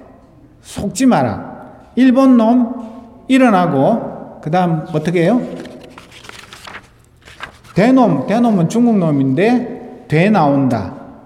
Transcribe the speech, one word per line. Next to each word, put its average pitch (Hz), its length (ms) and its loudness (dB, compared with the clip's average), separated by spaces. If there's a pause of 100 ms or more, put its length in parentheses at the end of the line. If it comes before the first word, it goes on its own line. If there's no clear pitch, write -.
(640)
속지 - 440 -4
마라. - 880 -4
일본 262 420 4
놈 233 380 2 (540)
일어나고 190 1120 0
그다음 165 400 -2 (100)
어떻게 165 300 -2
해요? 226 180 2 (2250)
대놈, 214 520 2
대놈은 208 420 0
중국 233 300 0
놈인데 165 1080 -2
대 165 220 2
나온다. 139 640 0 (320)